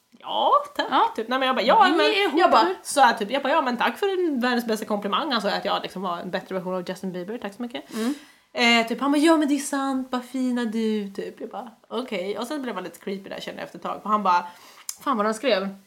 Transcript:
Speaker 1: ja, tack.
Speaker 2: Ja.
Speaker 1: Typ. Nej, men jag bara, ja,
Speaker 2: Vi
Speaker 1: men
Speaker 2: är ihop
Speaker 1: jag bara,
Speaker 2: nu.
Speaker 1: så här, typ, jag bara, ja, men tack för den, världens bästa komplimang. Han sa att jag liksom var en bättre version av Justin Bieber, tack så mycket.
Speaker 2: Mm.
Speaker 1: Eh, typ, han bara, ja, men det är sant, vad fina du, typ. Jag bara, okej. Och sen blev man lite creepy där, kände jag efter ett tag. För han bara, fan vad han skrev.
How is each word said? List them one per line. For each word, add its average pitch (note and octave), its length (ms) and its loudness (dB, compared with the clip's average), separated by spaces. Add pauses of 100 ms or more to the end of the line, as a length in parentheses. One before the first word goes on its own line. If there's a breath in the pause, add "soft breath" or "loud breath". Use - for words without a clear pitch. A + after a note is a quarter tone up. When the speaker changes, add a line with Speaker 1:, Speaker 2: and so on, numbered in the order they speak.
(200)
Speaker 1:
ja, G#3 320 0 (240)
tack. D4 160 -2
Speaker 2:
Ja. G#4 240 4
Speaker 1:
Typ. A3 120 -6
Nej, B3+ 120 0
men C4+ 80 0
jag C4 80 2
bara, G3+ 100 0
ja, G4 180 8
Speaker 2:
Vi F#4 80 6
Speaker 1:
men D#4+ 140 4
Speaker 2:
är G#4 200 2
ihop D4+ 140 2
Speaker 1:
jag F4+ 120 6
bara, A#3 120 8
Speaker 2:
nu. F4+ 200 0
Speaker 1:
så - 180 2
här, A#3 120 8
typ, G3+ 180 -4
jag C#4 120 -2
bara, C4+ 100 2
ja, D#4+ 80 4
men B3 160 0
tack A3 220 0
för G4+ 80 0
den, F4+ 320 0
världens A#3+ 260 0
bästa A3 200 -2
komplimang. G3+ 460 -2
Han A3+ 100 0
sa G3 80 0
att F3+ 160 -2
jag F3+ 160 0
liksom F#3 200 -8
var F3+ 160 -4
en F3 140 -10
bättre F#3 240 -6
version F3+ 200 -4
av F#3 140 -4
Justin F#3 220 -6
Bieber, F3+ 260 -8
tack G3+ 180 -10
så - 60 -12
mycket. - 320 -10
Speaker 2:
Mm. A#3 200 -2 (420 loud breath)
Speaker 1:
Eh, A#3 320 4
typ, A#3+ 140 -4
han C#4 100 2
bara, D4 60 4
ja, D#4+ 200 6
men D4+ 100 2
det C#4 80 2
är C#4 40 0
sant, C4+ 520 -4
vad B3 140 -4
fina B3 400 -2
du, G#3+ 480 -2
typ. F#3 280 -10
Jag C4 80 -10
bara, A3 220 -12 (180)
okej. G#3 480 -6
Och A#3 100 -6
sen D4 140 -6
blev A#3+ 140 -6
man F#3 80 -6
lite F3 160 -14
creepy F#3+ 300 -10
där, - 120 -10
kände F3+ 200 -10
jag E3+ 40 -10
efter E3+ 140 -14
ett - 40 -20
tag. F#3 180 -8
För G3+ 80 -8
han G#3+ 140 0
bara, F3+ 220 2 (580 loud breath)
fan C#4 140 0
vad G#3 80 2
han A3 100 0
skrev. G3 400 0 (120)